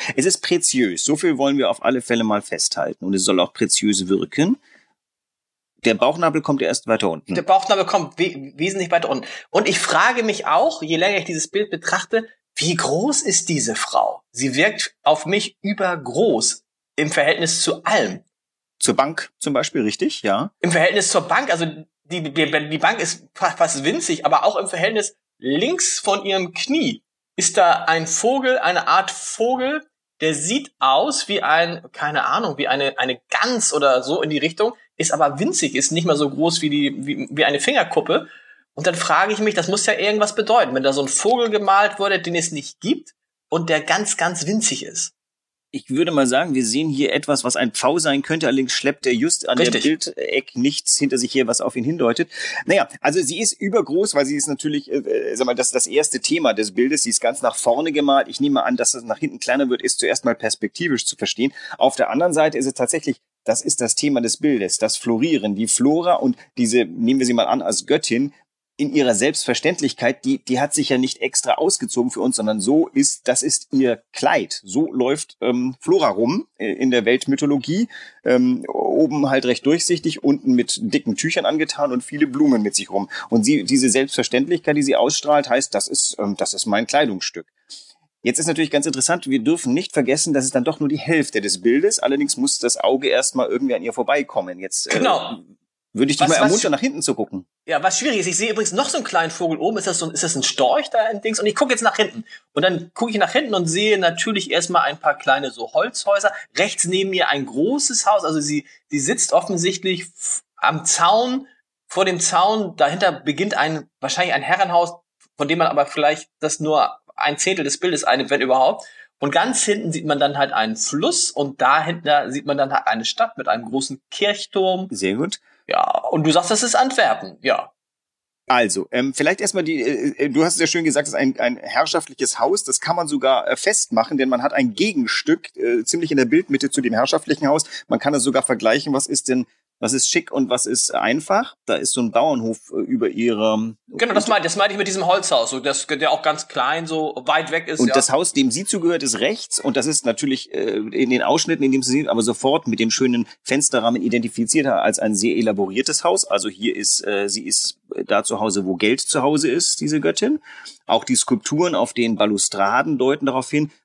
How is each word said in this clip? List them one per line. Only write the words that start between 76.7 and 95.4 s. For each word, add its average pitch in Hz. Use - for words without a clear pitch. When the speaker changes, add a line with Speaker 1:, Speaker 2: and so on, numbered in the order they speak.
Speaker 1:
in 123
der 120
Weltmythologie, 143
ähm, 127
oben 143
halt 135
recht 123
durchsichtig, 165
unten 135
mit 120
dicken 98
Tüchern -
angetan 147
und 123
viele 147
Blumen 131
mit 101
sich -
rum. 98
Und 117
sie, 123
diese 127
Selbstverständlichkeit, 139
die 147
sie 135
ausstrahlt, 143
heißt, 127
das 98
ist, -
ähm, 101
das -
ist -
mein 107
Kleidungsstück. 110
Jetzt 123
ist 160
natürlich 156
ganz 147
interessant, 147
wir 131
dürfen 139
nicht 185
vergessen, 143
das 131
ist 131
dann 123
doch 156
nur 147
die 143
Hälfte 151
des 98
Bildes, 143
allerdings 143
muss 135
das -
Auge 131
erstmal 127
irgendwie 123
an 85
ihr 113
vorbeikommen. 104
Jetzt, -
äh, 214
Speaker 2:
Genau. 170